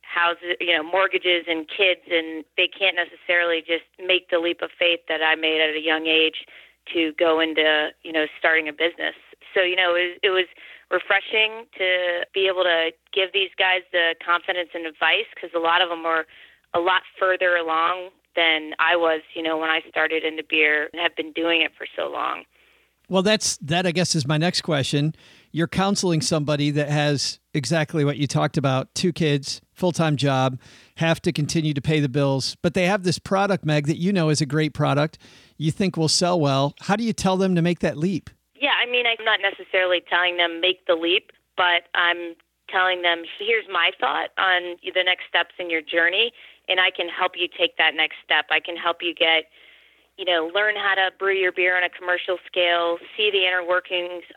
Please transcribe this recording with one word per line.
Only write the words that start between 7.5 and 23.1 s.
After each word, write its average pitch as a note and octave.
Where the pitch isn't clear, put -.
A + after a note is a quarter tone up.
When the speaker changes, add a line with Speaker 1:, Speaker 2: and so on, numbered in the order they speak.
Speaker 1:
you E3+
know, D#3
starting D#3+
a D3
business. D#3+
So, G3
you F3+
know, F3
it, F3
it G3+
was F#3
refreshing A3
to F3+
be F#3+
able F#3
to E3
give F#3+
these F#3+
guys F#3
the E3+
confidence F3
and E3+
advice, E3
'cause E3+
a E3+
lot E3
of F3
them E3
were E3
a F3
lot F#3
further F#3
along E3+
than D#3
I E3
was, E3
you E3+
know, D#3+
when D#3+
I E3
started D#3+
into D#3
beer D3+
and E3
have E3+
been D#3+
doing E3
it D#3
for -
so D#3+
long. A#2+
Speaker 2:
Well, F#3